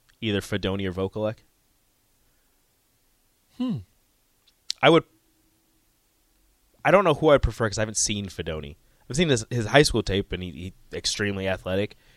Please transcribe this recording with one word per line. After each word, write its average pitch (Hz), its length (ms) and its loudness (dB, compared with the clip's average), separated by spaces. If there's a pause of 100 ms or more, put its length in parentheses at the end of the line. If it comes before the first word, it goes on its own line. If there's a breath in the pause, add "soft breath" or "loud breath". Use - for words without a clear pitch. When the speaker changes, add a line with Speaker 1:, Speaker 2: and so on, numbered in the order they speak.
(220)
Speaker 1:
either 104 200 -2
Fidone 98 460 -4
or 92 60 -4
Vokalek. 107 420 -4 (2250)
Speaker 2:
Hmm. 247 200 -4 (1040)
Speaker 1:
I 135 80 8
would. 165 140 6 (1800)
I 143 80 4
don't 196 120 6
know 170 100 4
who 156 160 2
I 143 80 10
prefer 113 320 -2
'cause 101 80 -6
I 110 40 -2
haven't 107 160 -4
seen 104 300 -2
Fidone. 78 480 -8 (340)
I've 123 60 -8
seen 165 140 2
his, 117 200 2
his 117 180 -4
high 143 160 6
school 110 200 0
tape, 95 280 -4
and 90 100 -6
he, 92 100 -8
he 85 220 -12 (240)
extremely 98 500 -4
athletic, 95 500 -4 (200)